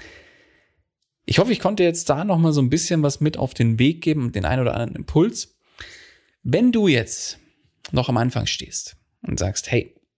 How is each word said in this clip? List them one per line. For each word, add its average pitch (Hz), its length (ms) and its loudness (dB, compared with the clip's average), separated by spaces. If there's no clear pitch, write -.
Ich - 140 0
hoffe, 220 140 4
ich - 80 0
konnte 196 240 2
jetzt 170 260 0
da 139 140 0
nochmal 165 280 4
so 147 80 2
ein 127 100 2
bisschen 160 320 0
was 143 180 0
mit 151 180 0
auf - 160 -4
den 117 240 2
Weg 160 240 2
geben, 147 300 -2
den 98 120 -2
ein 123 140 0
oder 123 160 0
anderen - 220 -6
Impuls. - 600 0
Wenn 202 300 2
du 214 160 2
jetzt - 500 -2
noch 127 160 0
am 123 80 0
Anfang 113 300 -2
stehst - 500 -8
und - 160 -6
sagst, 92 320 -4
hey, - 240 -2